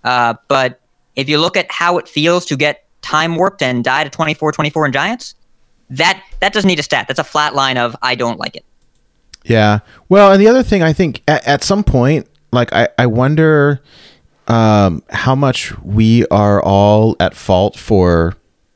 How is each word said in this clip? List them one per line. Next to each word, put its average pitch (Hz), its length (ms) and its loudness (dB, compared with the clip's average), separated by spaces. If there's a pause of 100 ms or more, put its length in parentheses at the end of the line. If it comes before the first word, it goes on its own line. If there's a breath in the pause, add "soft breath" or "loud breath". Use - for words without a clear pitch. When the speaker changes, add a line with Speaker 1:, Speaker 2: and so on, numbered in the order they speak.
Speaker 1:
Uh, 123 300 -2 (140)
but 131 320 -2 (360)
if 139 140 -6
you 151 100 0
look 170 160 -4
at 180 160 -4
how 175 260 -2
it - 120 -8
feels 170 380 -2
to 143 100 -6
get 147 280 -4 (160)
time 165 340 -4
warped 180 260 -2
and 123 220 -2
die 135 200 -2
to 143 60 -8
twenty-four 151 440 -4
twenty-four 156 320 -4
in 135 80 -4
Giants, 190 420 -6 (540)
that, 156 340 -2 (160)
that 202 140 -2
doesn't 202 160 0
need 160 100 0
a 143 40 -6
stat. 117 240 -4
That's 135 120 -4
a 147 60 -4
flat 151 280 -4
line 135 240 -2
of, 120 240 -4
"I 127 140 -2
don't 117 240 -4
like - 160 -10
it." - 80 -20 (800)
Speaker 2:
Yeah. 107 360 2 (280 soft breath)
Well, 196 240 6
and 196 100 6
the 214 60 6
other 247 160 4
thing, 196 180 0
I 160 120 2
think 165 340 -4
at, 147 180 0
at 139 180 -2
some 202 200 0
point, 135 420 0 (280)
like, 120 200 0
I, 117 140 2 (100)
I 123 80 2
wonder, 143 760 2 (680 soft breath)
um, 104 600 2
how - 260 -2
much 135 460 -4
we 110 460 2
are 104 360 2
all 104 560 2
at - 160 -2
fault 95 420 -2
for, 87 580 0 (400)